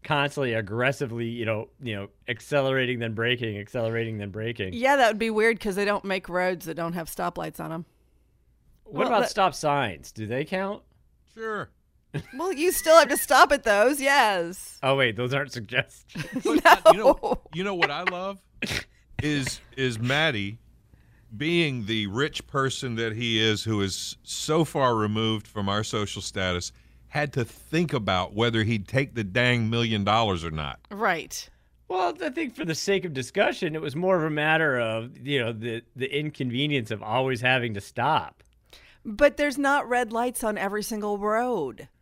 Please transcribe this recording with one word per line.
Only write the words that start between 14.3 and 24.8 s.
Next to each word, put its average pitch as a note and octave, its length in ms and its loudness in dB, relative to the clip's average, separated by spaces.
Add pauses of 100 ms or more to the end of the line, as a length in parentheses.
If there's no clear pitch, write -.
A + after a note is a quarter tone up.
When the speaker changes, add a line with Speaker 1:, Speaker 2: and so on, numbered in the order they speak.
Speaker 1:
Oh, C3+ 120 4
wait, B2 200 4
those B2 180 -2
aren't B2 180 -2
suggestions. B2 800 -6
Speaker 2:
<laughs> B3 140 -8
Speaker 3:
But, D4+ 200 2
uh, D#4+ 300 8
you G4 60 4
know, - 240 6
Speaker 2:
No. - 180 -2 (140)
Speaker 3:
you F3 80 -4
know G3+ 100 -2
what E3+ 160 0
I D3 140 -4
love F#3 360 -6 (840)
is, D3 360 -2 (160)
is B2+ 240 -2
Matty, A#2+ 600 -2 (760)
being D3 520 0
the G#2+ 200 0
rich C3 400 -4
person C3+ 480 -4
that A2+ 180 -4
he A2+ 260 0
is, A2 240 2
who A2 180 0
is - 420 -4
so - 400 0
far C3+ 320 2